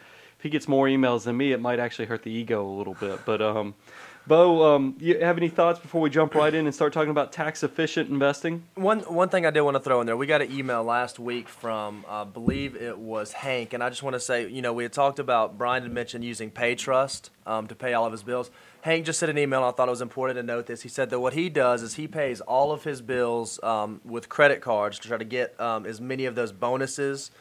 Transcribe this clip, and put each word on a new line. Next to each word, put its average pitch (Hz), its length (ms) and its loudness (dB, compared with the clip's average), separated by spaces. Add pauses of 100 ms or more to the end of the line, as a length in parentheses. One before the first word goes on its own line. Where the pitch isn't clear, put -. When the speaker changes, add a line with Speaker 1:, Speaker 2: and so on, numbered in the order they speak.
(360)
Speaker 1:
if - 80 -12
he 151 60 -4
gets 147 180 -2
more 135 180 4
emails 131 380 4
than 120 120 -2
me, 139 140 2
it 120 100 0
might 123 200 0
actually 120 240 -4
hurt 110 180 -6
the 113 80 -10
ego 113 340 -2
a 98 60 -6
little 98 240 -6
bit. 98 320 -6
But, 107 160 0
um, 107 320 -2 (500)
Bo, 165 380 8 (100)
um, 135 280 4
you 165 180 4
have 170 180 4
any 170 120 0
thoughts 170 320 2
before 165 200 -4
we 151 100 2
jump 156 260 4
right 151 180 4
in 160 120 2
and 139 60 0
start 147 200 2
talking 156 180 0
about 147 220 0
tax-efficient 156 760 -2
investing? 143 540 0 (140)
Speaker 2:
One, 202 240 2
one 175 300 0
thing 175 160 2
I 156 40 4
did 151 120 4
wanna 139 180 4
throw 131 200 2
in 117 60 0
there, 113 100 0
we 139 120 -2
got 151 120 4
an 131 160 -4
email 123 280 -2
last 120 340 -2
week 120 300 -8
from, 107 600 -8
uh, 104 140 -6
I - 20 -8
believe 123 520 -4
it 113 220 -10
was 110 340 -8
Hank, 127 400 -6
and 120 100 -4
I 123 60 0
just 123 160 -10
wanna 127 160 -4
say, 120 260 -2
you 127 160 -10
know, 120 100 -2
we 120 120 -2
had 120 80 -8
talked 139 260 2
about, 113 400 0
Brian 123 240 0
had 120 80 -10
mentioned 120 340 -6
using 113 280 -8
PayTrust, 127 800 0 (140)
um, 110 220 -2
to 113 80 -14
pay 123 200 -4
all 117 120 2
of 110 60 -4
his 107 100 -10
bills. 123 300 -6 (300)
Hank 160 240 0
just 160 120 -2
sent 160 120 0
an 147 80 -2
email, 135 200 2
and 127 80 4
I 123 60 2
thought 127 160 2
it - 20 0
was 123 120 -2
important 127 340 -4
to 123 80 -6
note 117 220 -6
this. 117 160 -10
He 123 60 -14
said 123 220 -4
that 123 80 0
what 127 140 0
he 170 160 -2
does 123 340 2
is 113 120 -8
he 151 120 -8
pays 135 360 -4
all 139 280 2
of 147 140 -6
his 139 160 -6
bills, 117 640 -2
um, 107 400 -2
with 117 240 -10
credit 143 320 6
cards 104 400 0
to 107 80 -16
try 113 100 -2
to 113 60 -8
get, 123 360 -4
um, 110 240 -2
as 110 160 -10
many 131 260 -4
of 117 100 -6
those 117 160 -2
bonuses 135 880 -4